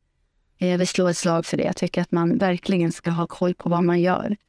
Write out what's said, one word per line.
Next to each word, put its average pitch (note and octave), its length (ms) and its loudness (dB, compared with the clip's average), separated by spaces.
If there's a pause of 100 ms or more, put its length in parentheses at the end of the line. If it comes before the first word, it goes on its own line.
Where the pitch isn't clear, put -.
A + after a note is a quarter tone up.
(580)
Eh, F3+ 100 0
jag F3+ 100 2
vill F3+ 100 0
slå F#3 200 2
ett E3+ 80 0
slag E3+ 300 0
för - 100 -6
det. - 80 0
Jag F3 120 -2
tycker F3 260 -2
att - 100 -8
man E3+ 260 2
verkligen F3 540 0
ska - 180 -8
ha E3+ 160 -2
koll F3+ 280 -2
på - 140 -6
vad F3 160 2
man F3 160 4
gör F3+ 360 0 (120)